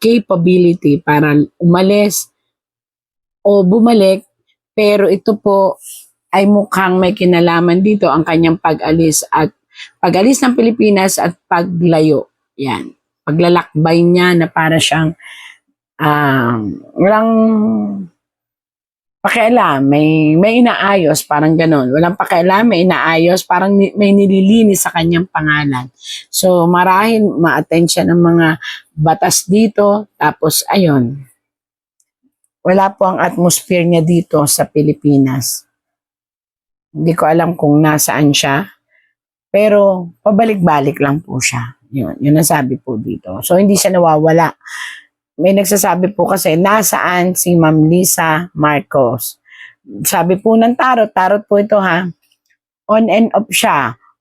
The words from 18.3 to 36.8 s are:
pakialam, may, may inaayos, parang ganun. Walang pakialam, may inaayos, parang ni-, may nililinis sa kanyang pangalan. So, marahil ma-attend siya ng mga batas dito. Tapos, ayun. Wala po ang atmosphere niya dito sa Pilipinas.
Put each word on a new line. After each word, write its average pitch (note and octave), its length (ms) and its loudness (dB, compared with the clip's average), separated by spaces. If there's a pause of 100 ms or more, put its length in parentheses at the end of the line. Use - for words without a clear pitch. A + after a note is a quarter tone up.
pakialam, G3 640 0
may, D3+ 500 2
may A3+ 300 2
inaayos, F#3 640 0
parang D#3 260 0
ganun. D3+ 380 0
Walang E3+ 240 0
pakialam, F#3+ 560 0
may F3 160 0
inaayos, E3 560 0
parang F#3+ 320 0
ni-, G3 180 2
may G3 220 2
nililinis G3+ 680 2
sa F3+ 80 -6
kanyang E3+ 380 -2
pangalan. D3 640 -4 (400)
So, F3+ 320 0
marahil F#3+ 720 2
ma-attend D#3+ 560 0
siya E3 160 -2
ng E3+ 100 2
mga E3+ 300 2 (480)
batas D#3+ 500 -2
dito. G#3 680 0
Tapos, D3+ 500 -4
ayun. C#3 540 0 (1400)
Wala F#3+ 260 2
po F#3+ 240 -2
ang - 60 -4
atmosphere F3 640 -2
niya E3+ 180 2
dito E3 460 0
sa - 180 -2
Pilipinas. C#3+ 1040 -2 (1200)